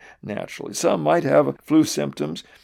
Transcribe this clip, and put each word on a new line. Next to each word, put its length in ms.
naturally. 500
Some 300
might 220
have 360
flu 220
symptoms. 640